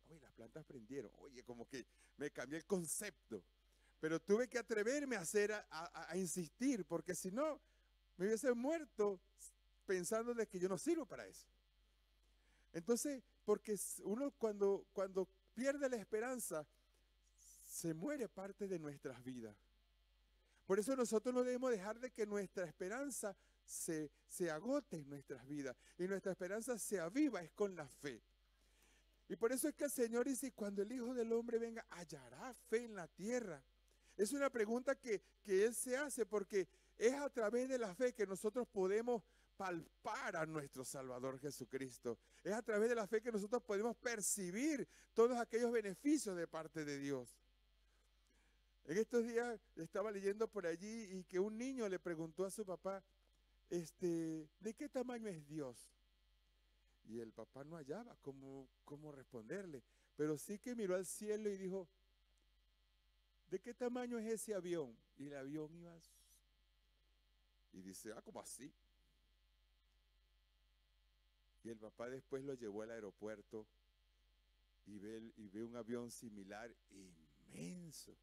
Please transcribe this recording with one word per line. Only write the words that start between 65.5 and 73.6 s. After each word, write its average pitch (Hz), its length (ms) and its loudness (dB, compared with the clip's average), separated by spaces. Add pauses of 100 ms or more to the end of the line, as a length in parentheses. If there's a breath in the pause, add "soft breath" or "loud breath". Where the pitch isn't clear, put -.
iba 170 220 -16
s-, - 120 -20 (1600)
y 95 80 -14
dice, 95 320 -10
"Ah, - 80 -12
como 113 180 -12
así". 127 320 -12 (3000)
Y 110 80 -14
el 113 80 -10
papá 110 300 -12
después 131 380 -6
lo 139 80 -4
llevó 107 300 -6
al 113 80 -10
aeropuerto 107 760 -8 (1160)